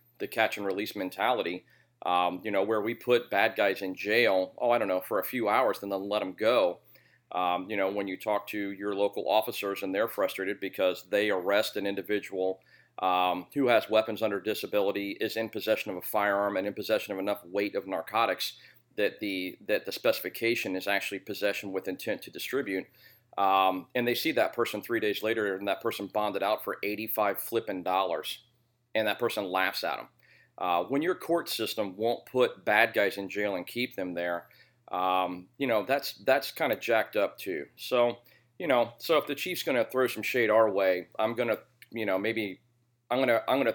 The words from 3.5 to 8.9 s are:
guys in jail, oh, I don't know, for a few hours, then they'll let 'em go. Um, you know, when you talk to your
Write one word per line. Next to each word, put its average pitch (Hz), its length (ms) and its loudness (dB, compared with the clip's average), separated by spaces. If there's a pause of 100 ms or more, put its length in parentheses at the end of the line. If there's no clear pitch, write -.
guys 98 260 2
in 92 140 -4
jail, 104 640 2
oh, 123 100 2
I 120 80 6
don't 107 120 0
know, 92 100 2
for 101 200 -2
a 92 40 0
few 120 240 -2
hours, 110 320 4
then 101 100 -8
they'll 98 180 -2
let 104 140 0
'em 92 120 -4
go. 101 460 2 (520)
Um, 90 380 0
you 107 80 -4
know, 95 120 2
when 101 200 -2
you 92 80 -6
talk 104 300 -2
to 104 240 -4
your 101 220 -4